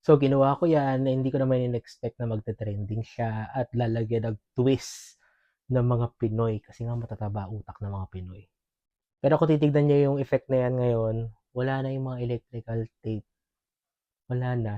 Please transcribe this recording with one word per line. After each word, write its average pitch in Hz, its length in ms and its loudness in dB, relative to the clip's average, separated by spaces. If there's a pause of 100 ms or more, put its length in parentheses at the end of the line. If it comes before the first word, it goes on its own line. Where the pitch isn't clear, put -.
So, 156 160 6
ginawa 139 400 4
ko - 80 -2
yan 139 400 2
na 135 80 2
hindi 131 160 0
ko 131 160 0
naman 131 160 2
in-expect 120 560 -4
na 123 80 -6
magte-trending 107 800 -4
siya 110 480 -6
at 127 240 -4
lalagyan 113 560 0
ng 107 40 -6 (200)
twist - 640 -2 (480)
ng 123 160 2
mga 120 320 0
Pinoy 110 480 0
kasi - 240 -10
nga 120 80 -4
matataba 104 560 -6
utak 104 320 -12
ng 101 80 -6
mga 95 160 -6
Pinoy. 92 400 -14 (720)
Pero 147 160 4
kung 156 160 4
titignan 147 400 4
niyo 143 60 6 (100)
yung 143 80 2
effect 135 320 -2
na 131 160 2
yan 127 160 0
ngayon, 113 360 0 (360)
wala 131 320 -2
na 135 80 -4
yung 131 160 -6
mga 127 160 -8
electrical 117 560 -6 (240)
tape. 107 240 -6 (1040)
Wala 127 240 -2
na, 113 220 -2